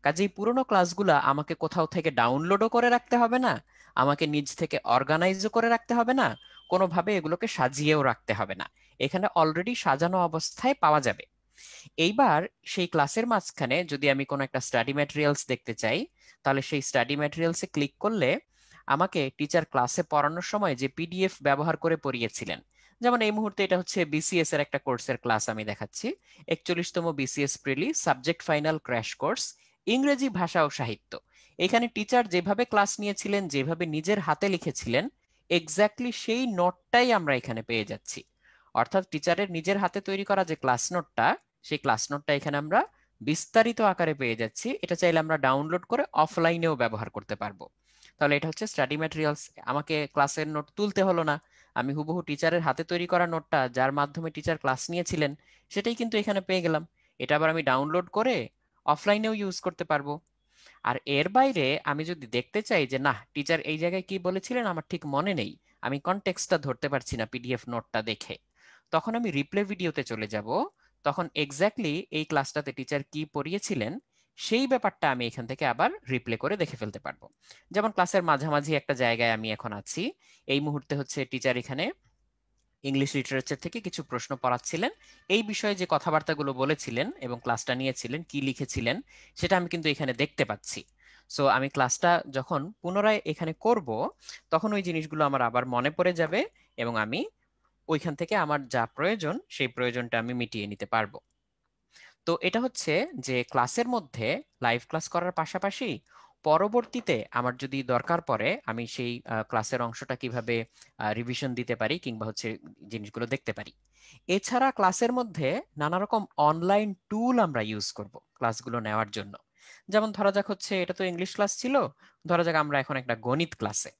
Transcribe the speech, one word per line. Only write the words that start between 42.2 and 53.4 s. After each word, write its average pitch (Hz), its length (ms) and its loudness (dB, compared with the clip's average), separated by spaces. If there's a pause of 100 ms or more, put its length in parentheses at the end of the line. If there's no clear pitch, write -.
এখানে 143 240 -2
আমরা 175 180 2 (400)
বিস্তারিত 220 600 2
আকারে 180 400 2
পেয়ে 117 200 0
যাচ্ছি। - 280 -4 (160)
এটা 175 120 -2
চাইলে 165 280 4
আমরা 160 120 2 (100)
ডাউনলোড 151 440 2
করে 247 120 2 (220)
অফলাইনেও 165 580 2
ব্যবহার 110 340 -2
করতে 101 260 -8
পারবো। 98 220 -10 (540)
তাহলে 147 200 4
এটা 160 120 -2
হচ্ছে 214 220 -6
স্টাডি 143 300 0
ম্যাটেরিয়ালস, 156 400 -2 (280)
আমাকে 147 240 -2 (200)
ক্লাসের 147 400 0
নোট 147 120 -4 (120)
তুলতে 202 300 0
হলো 170 220 2
না, 147 60 0 (380)
আমি 127 240 -2
হুবহু 160 300 -4
টিচারের 165 380 2
হাতে 147 180 0
তৈরি 175 280 -2
করা 175 140 4
নোটটা, 160 340 0 (160)